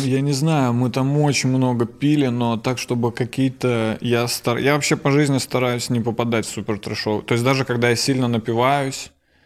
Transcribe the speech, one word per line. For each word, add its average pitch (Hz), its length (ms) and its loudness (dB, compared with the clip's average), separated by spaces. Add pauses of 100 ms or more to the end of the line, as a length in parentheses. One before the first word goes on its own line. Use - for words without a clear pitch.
я 131 160 0
не 143 120 0
знаю, 139 420 0
мы 123 160 0
там 135 300 0
очень 143 280 2
много 127 380 2
пили, 147 420 0
но 120 280 0
так, 120 220 -2
чтобы 120 320 -2
какие-то... 120 880 -2
я 120 280 0
стар-, 117 300 -2
я 131 160 2
вообще 147 220 0
по 147 140 0
жизни 139 280 4
стараюсь 123 520 -2
не 120 100 0
попадать 113 460 0
в - 40 -10
супер 104 280 -6
трэшовый. 107 460 -4
То - 100 -2
есть 117 100 0
даже 135 200 2
когда 120 260 0
я 120 60 2
сильно 131 320 0
напиваюсь, 123 840 0 (360)